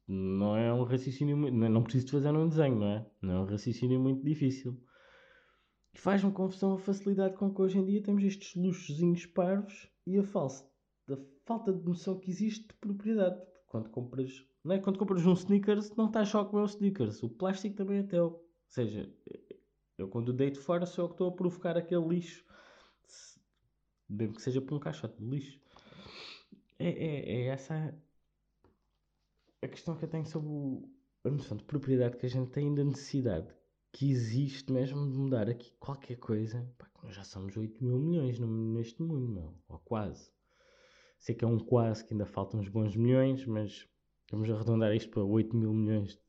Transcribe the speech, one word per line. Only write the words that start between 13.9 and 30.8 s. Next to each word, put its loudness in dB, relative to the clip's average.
não 0
é? 2
Quando 0
compras 2
um 10
Snickers, 2
não 2
estás 2
só 2
a 0
comer 0
o 2
Snickers. 0
O -2
plástico -4
também -2
é 0
teu. 2
Ou -6
seja, -4
eu -6
quando -2
deito 0
fora -2
sou -4
eu -2
que -16
estou 0
a -6
provocar -2
aquele 0
lixo. -2
Mesmo -2
que -18
seja -2
por -4
um -2
caixote -8
de -10
lixo. -6
É, -2
é, -4
é -2
essa -6
a -6
questão -8
que -8
eu -4
tenho -4
sobre -6
o, -6